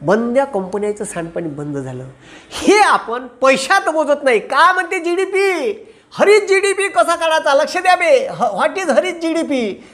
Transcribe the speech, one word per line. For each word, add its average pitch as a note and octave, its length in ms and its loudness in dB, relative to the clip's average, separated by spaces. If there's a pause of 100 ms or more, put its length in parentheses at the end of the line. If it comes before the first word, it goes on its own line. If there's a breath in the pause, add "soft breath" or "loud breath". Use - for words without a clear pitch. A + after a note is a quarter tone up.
बंद्या A#3 420 0
कंपन्यांचं G#3 600 -6
सांडपाणी E3+ 440 -8
बंद D3 280 -8
झालं, C3 280 -10 (460 loud breath)
हे F#4+ 300 2
आपण B3+ 460 0
पैशात C4+ 640 0
मोजत D4 360 0
नाही. B3 140 2
का D#4 340 4
म्हणते F#4 260 -4
जीडीपी? F#4 760 -2 (400 soft breath)
हरित G4+ 280 4
जीडीपी F#4+ 480 0
कसा E4 280 2
काढायचा? D#4+ 380 0
लक्ष C#4 220 0
द्या F4+ 200 2
बे, D4 300 2
ह-, G3 360 -2
what D#4 220 -2
is E4 60 0
हरित E4+ 240 0
जीडीपी? D#4 800 -4